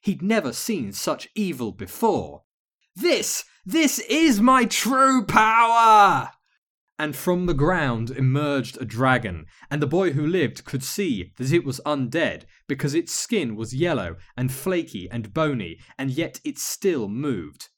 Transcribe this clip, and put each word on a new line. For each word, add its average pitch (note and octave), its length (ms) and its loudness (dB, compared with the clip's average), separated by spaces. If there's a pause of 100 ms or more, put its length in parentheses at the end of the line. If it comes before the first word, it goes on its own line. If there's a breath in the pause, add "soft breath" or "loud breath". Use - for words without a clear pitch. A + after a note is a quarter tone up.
He'd F3+ 220 -4
never F#3+ 300 0
seen C#3 400 -4
such - 420 -4
evil C3+ 380 -4
before. F#2+ 720 -4 (500)
This, B3 500 0 (220 soft breath)
this C#4 320 2
is C#4 420 2
my B3+ 240 6
true C4 600 2
power! A3 1040 6 (680)
And D3+ 180 -4
from F3+ 300 0
the F3 80 0
ground C#3 560 0
emerged C3+ 720 0
a B2+ 40 -6
dragon, A2 640 0 (240 soft breath)
and D3 120 -2
the D3 40 0
boy F3 260 2
who D3 140 0
lived D#3+ 380 0
could C3+ 200 -8
see B2 540 -4
that C3 120 -4
it E3+ 140 2
was C3 200 -6
undead C3+ 600 -2 (240 soft breath)
because C#3 260 -2
its E3+ 180 -2
skin C#3 440 -2
was A2+ 180 -8
yellow C3 420 -2 (200 soft breath)
and B2+ 160 -2
flaky E3 580 -4
and A2+ 240 -10
bony, B2+ 440 -2 (200 soft breath)
and C3+ 120 -4
yet D3+ 340 -6
it D3 140 -10
still D3+ 500 -2
moved. G#2 680 -6